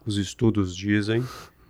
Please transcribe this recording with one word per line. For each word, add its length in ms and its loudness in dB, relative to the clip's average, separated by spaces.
Os 120 -2
estudos 580 2
dizem 480 0